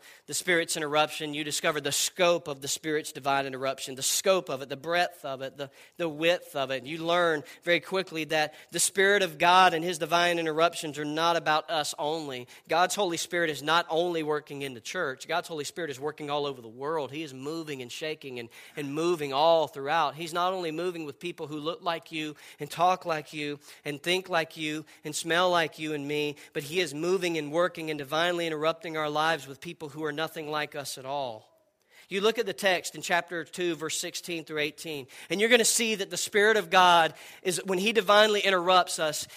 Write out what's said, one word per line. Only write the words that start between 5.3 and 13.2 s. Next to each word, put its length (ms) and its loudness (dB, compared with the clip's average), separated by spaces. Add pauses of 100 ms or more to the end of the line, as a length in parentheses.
it, 160 -10
the, 140 -10 (260)
the 120 -2
width 460 0
of 160 -2
it. 140 -6
You 200 -10
learn 380 2 (200)
very 180 2
quickly 440 -4
that 280 0 (180)
the 80 -6
Spirit 440 4
of 160 -2
God 340 8
and 100 0
his 140 -2
divine 420 2
interruptions 600 0
are 80 -4
not 300 2
about 340 0
us 280 -2
only. 500 -4 (200)
God's 260 2
Holy 220 4
Spirit 320 0